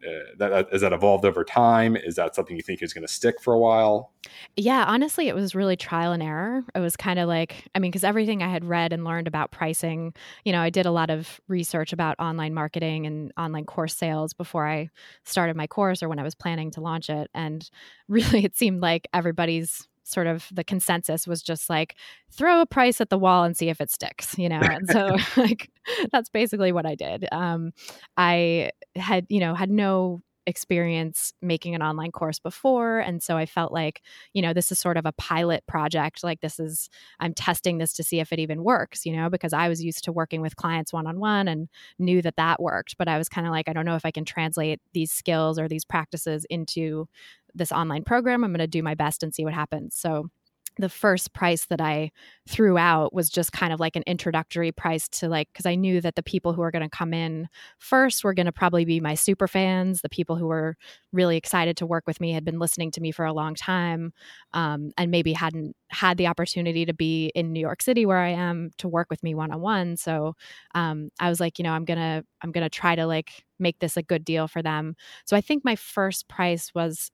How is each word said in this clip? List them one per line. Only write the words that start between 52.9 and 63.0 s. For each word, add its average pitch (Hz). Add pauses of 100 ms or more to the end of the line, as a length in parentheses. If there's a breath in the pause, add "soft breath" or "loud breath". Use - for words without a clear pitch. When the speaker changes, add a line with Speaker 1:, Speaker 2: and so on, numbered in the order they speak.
Speaker 2:
was 175
just -
kind 170
of, 160
like, 160
an 165
introductory 165
price 160
to, -
like, 160
'cause -
I 175
knew 185
that 170
the 165
people 175
who 170
were 165
gonna 160
come 165
in 165 (300 loud breath)
first 262
were 196
gonna 175
probably 175
be 165
my 151
super 190
fans. 185
The -
people 165
who 170
were 160 (360 loud breath)
really 175
excited 170
to 170
work 165
with -
me 165
had 156
been 165
listening 165
to 165